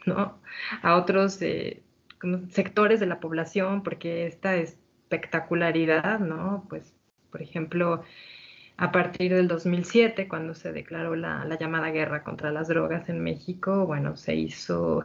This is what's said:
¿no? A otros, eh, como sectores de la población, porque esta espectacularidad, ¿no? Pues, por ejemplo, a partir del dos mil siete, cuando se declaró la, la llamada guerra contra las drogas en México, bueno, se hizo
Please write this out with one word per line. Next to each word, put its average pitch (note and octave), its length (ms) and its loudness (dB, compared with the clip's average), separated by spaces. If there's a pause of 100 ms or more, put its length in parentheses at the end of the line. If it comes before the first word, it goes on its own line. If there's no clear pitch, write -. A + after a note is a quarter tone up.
¿no? G3 340 0 (420)
A F3 140 6
otros, G3 440 4
eh, - 420 -4 (380)
como F3+ 300 -4
sectores G#3 480 4
de G3+ 80 0
la E3+ 140 -2
población, F#3 640 -2
porque E3+ 420 -4
esta F#3 300 -2
espectacularidad, E3 1600 0
¿no? F3+ 500 -4
Pues, - 260 -12 (360)
por - 120 -10
ejemplo, E3 600 -2 (760)
a - 160 0
partir F3+ 420 2
del F#3 120 6
dos E3+ 200 -2
mil F3 180 2
siete, A3+ 420 4
cuando D#3+ 280 -6
se E3 180 -10
declaró E3 420 -6
la, D#3+ 300 -4
la D#3+ 140 -4
llamada D#3+ 320 -2
guerra D3+ 340 -2
contra - 260 -4
las D#3 180 -2
drogas E3 400 0
en E3+ 140 -4
México, F3+ 640 -2
bueno, C#3+ 300 -2
se - 180 -4
hizo E2+ 720 0